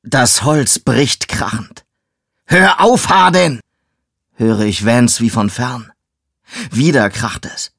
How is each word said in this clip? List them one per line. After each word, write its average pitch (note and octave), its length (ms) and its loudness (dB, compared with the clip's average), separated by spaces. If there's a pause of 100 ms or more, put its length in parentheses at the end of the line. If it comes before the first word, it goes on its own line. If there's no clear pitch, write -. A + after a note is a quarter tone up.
Das B2 400 0
Holz D3 360 0
bricht - 480 -2
krachend. - 580 -8 (600)
"Hör F#3 360 2
auf, A3+ 280 2
Hardin!", F3+ 500 2 (720)
höre A2+ 280 0
ich G#2 240 -2
Vance A#2 360 2
wie A#2 80 0
von G#2 200 -2
fern. B2 420 -8 (800)
Wieder B2+ 380 2
kracht - 360 -8
es. - 340 -14